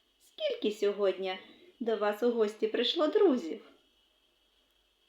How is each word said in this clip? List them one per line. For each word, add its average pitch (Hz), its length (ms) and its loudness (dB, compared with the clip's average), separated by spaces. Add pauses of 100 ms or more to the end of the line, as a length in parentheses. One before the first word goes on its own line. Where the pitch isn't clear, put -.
(240)
Скільки 466 520 -4
сьогодні 190 640 -2 (420)
до 220 160 -2
вас 208 260 -2
у 240 80 4
гості 220 380 0
прийшло 247 380 0
друзів? 294 640 2 (1400)